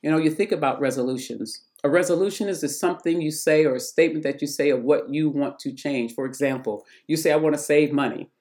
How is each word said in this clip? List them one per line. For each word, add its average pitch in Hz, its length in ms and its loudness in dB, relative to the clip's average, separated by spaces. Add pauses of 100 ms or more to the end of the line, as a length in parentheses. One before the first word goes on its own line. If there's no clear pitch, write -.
You 147 80 0
know, 160 80 4
you 160 120 4
think 196 220 0
about 139 280 0
resolutions. 127 840 -4 (200)
A 143 60 4
resolution 180 580 2
is 185 120 -4
just 143 200 -4
something 170 400 0
you 156 100 -2
say 156 340 4
or 131 120 2
a 127 40 -4
statement 160 440 0
that 139 160 -2
you 147 80 -4
say 143 220 0
of 123 120 0
what 131 300 2
you 151 160 0
want 143 320 -4
to 135 120 -8
change. 127 420 -4
For 135 120 -4
example, 131 580 -4 (220)
you 156 100 0
say, 156 160 2
"I 147 40 4
want 156 180 2
to 147 60 -4
save 147 320 2
money." 135 380 -2 (100)